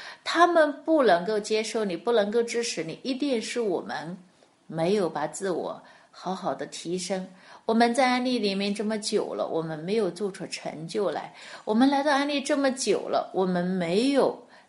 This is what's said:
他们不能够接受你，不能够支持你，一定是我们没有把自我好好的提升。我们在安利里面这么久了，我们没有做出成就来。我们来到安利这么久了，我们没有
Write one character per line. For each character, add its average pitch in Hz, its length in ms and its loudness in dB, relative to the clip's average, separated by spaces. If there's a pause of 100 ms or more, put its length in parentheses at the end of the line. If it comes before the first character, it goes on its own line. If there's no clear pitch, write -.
(240)
他 330 220 6
们 330 260 4 (120)
不 320 180 4
能 180 240 6
够 214 140 0
接 214 240 0
受 220 200 -2
你， 185 140 -2
不 - 140 -2
能 208 180 2
够 233 140 2
支 233 180 -2
持 233 220 -4
你， 160 180 -8
一 262 140 -4
定 254 260 -2
是 240 200 -4
我 180 200 0
们 147 340 -8 (520)
没 165 260 0
有 196 160 0
把 151 160 -4
自 190 240 -6
我 117 320 -4 (300)
好 - 240 -8
好 185 180 -4
的 - 140 -8
提 170 320 -8
升。 185 280 -6 (380)
我 226 80 2
们 233 220 6
在 262 120 4
安 247 160 2
利 254 140 0
里 202 160 0
面 202 220 0
这 208 100 -4
么 214 140 -2
久 185 340 -2
了， 202 140 -2
我 - 120 -2
们 160 200 -6
没 180 160 -4
有 208 160 0
做 190 200 -6
出 180 140 -10
成 147 420 -10
就 196 220 -2
来。 185 240 -6 (300)
我 220 100 -2
们 254 160 6
来 277 140 2
到 302 100 2
安 285 160 2
利 285 100 0
这 294 160 0
么 277 160 2
久 214 380 0
了， 120 240 0
我 185 100 2
们 180 220 0
没 185 460 0
有 247 280 2 (300)